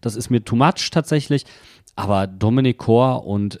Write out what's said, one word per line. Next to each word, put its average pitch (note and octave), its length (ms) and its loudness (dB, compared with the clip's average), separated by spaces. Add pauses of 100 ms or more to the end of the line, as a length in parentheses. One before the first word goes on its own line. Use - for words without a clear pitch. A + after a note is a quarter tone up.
Das G#2+ 140 -6
ist A#2+ 140 -10
mir A#2 160 2
too - 100 -2
much C#3+ 360 2
tatsächlich. D3 540 -2 (500)
Aber G2 320 0
Dominik A2+ 500 0
Kor B2+ 480 2
und G2+ 340 -4